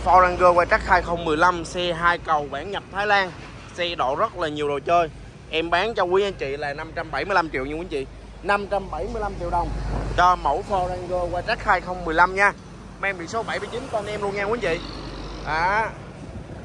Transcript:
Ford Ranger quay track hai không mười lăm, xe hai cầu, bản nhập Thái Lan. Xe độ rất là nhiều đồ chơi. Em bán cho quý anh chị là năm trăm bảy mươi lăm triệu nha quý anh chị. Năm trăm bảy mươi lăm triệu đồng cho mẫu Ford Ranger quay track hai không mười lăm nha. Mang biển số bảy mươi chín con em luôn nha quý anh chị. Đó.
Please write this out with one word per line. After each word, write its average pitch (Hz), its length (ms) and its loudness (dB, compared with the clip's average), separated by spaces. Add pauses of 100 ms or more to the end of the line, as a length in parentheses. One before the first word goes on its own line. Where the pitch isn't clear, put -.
Ford 180 160 8
Ranger 180 360 6
quay 170 100 6
track 214 200 2
hai 185 140 6
không 170 240 -2
mười 151 120 2
lăm, 175 280 4
xe 180 280 -2
hai 170 240 2
cầu, 151 340 0
bản 151 200 -6
nhập 180 200 -6
Thái 202 160 -2
Lan. 196 240 4 (440)
Xe 175 200 -2
độ 139 200 0
rất 202 220 -2
là 175 100 -2
nhiều 147 200 -2
đồ 143 120 0
chơi. 170 300 2 (400)
Em 165 200 -2
bán 190 240 0
cho 180 100 0
quý 185 200 2
anh 196 100 -2
chị 139 240 -6
là 147 160 -6
năm 156 220 -10
trăm 160 160 -8
bảy 139 140 -2
mươi 196 100 0
lăm 165 140 2
triệu 143 160 -4
nha 147 80 -6
quý 160 80 -6
anh 185 60 -8
chị. 139 180 -6 (380)
Năm 202 240 0
trăm 196 240 -2
bảy 160 220 -6
mươi 220 80 -6
lăm 202 180 -4
triệu 175 100 -4
đồng 175 200 0 (480)
cho 180 180 6
mẫu 170 340 0
Ford 185 180 0
Ranger 180 460 -2
quay 175 140 -2
track 233 180 -2
hai 190 160 4
không 180 240 -6
mười 160 100 0
lăm 180 200 6
nha. 196 180 6 (480)
Mang 196 160 -2
biển 170 100 -8
số 220 160 -4
bảy 170 160 -4
mươi 202 120 -6
chín 233 100 -6 (100)
con 208 140 -2
em 208 160 -6
luôn 202 140 -2
nha 202 80 -2
quý 226 200 0
anh 170 140 0
chị. - 20 -6 (680)
Đó. 175 400 2 (800)